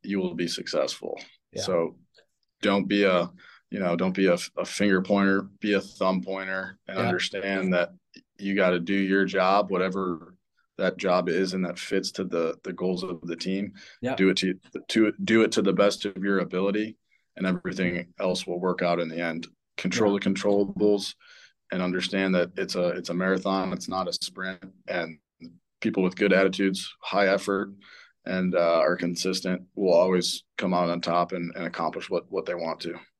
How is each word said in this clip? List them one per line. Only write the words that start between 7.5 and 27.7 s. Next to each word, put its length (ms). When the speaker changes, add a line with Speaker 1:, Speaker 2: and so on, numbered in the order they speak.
Speaker 1:
that 180
you 160
gotta 240
do 160
your 300
job, 460
whatever 680
that 200
job 300
is, 260
and 100
that 140
fits 340
to 120
the, 380
the 100
goals 300
of 200
the 140
team. 360
Speaker 2:
Yeah. 140
Speaker 1:
Do 140
it 100
to, 160
to, 240
do 180
it 100
to 100
the 100
best 320
of 140
your 220
ability, 560
and 100
everything 720
else 260
will 140
work 220
out 180
in 80
the 120
end. 260
Control 360
Speaker 2:
Yeah. 80
Speaker 1:
the 100
controllables 840
and 100
understand 520
that 220
it's 200
a, 120
it's 200
a 60
marathon. 580
It's 160
not 200
a 40
sprint, 500
and 320
people 220
with 140
good 160
attitudes, 560
high 260
effort, 420